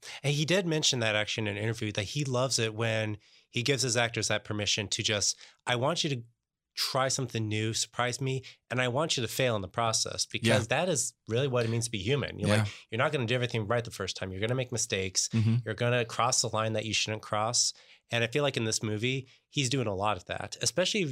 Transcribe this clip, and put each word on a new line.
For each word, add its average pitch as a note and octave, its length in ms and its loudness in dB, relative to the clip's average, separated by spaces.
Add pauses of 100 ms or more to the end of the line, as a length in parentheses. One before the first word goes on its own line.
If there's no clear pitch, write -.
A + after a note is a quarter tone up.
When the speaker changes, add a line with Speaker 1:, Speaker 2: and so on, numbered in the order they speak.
(240)
Speaker 1:
And D3 100 2
he D3+ 120 0
did F3+ 200 2
mention D#3 360 2
that A2 140 2
actually G#2+ 340 0
in G2+ 80 -4
an G#2 40 -4
interview A2 300 -2
that G#2 120 -2
he C#3+ 200 -4
loves B2+ 340 0
it A2+ 160 0
when A2 440 0 (340)
he B2 120 0
gives B2+ 200 2
his A#2+ 140 2
actors A#2 320 0
that G#2+ 160 0
permission G#2 420 0
to - 160 -2
just, G#2 340 2 (300)
"I B2 80 2
want D3 300 0
you D#3+ 60 0
to B2 100 -2 (540)
try C3 340 0
something A2+ 400 -2
new, A2 240 0
surprise - 480 -2
me, C3 220 -2 (280)
and B2 100 2
I B2+ 60 4
want C#3+ 300 0
you C3+ 40 0
to A2+ 60 -2
fail B2 300 2
in G2 40 -2
the F#2 60 -6
process," - 580 0
because A2 220 -2
Speaker 2:
Yeah. A2+ 220 4
Speaker 1:
that D#3+ 200 2
is C3+ 240 0 (140)
really B2 220 2
what B2 160 2
it A2+ 40 0
means A#2 160 0
to A#2 60 -6
be G#2 80 -4
human. F#2+ 400 -2
You're G2 100 2
like, G#2+ 160 4
Speaker 2:
Yeah. G2+ 60 -6 (200)
Speaker 1:
you're A2 60 -4
not C#3+ 140 2
gonna C#3 160 0
do B2 80 2
everything A#2 320 0
right A#2 160 0
the A#2 80 -10
first - 240 -6
time. F#2+ 160 -6
You're F#2 100 -6
gonna A2+ 140 0
make B2+ 160 -4
mistakes. F#2+ 640 -2
Speaker 2:
Mm-hmm. A2+ 320 4
Speaker 1:
You're A2 100 -4
gonna A#2+ 300 2
cross A#2+ 360 2
the B2 80 0
line A2 240 0
that A2 120 -2
you G#2+ 80 -2
shouldn't A2 300 0
cross. A2 500 0 (380)
And A#2 120 2
I A2+ 40 2
feel D3 160 0
like C3+ 140 0
in A#2 80 0
this A2 180 0
movie, A#2 440 -2 (220)
he's C3+ 200 0
doing C3 180 0
a G2+ 80 -2
lot G2+ 220 0
of F#2 80 -14
that, - 360 -8
especially F#3 500 0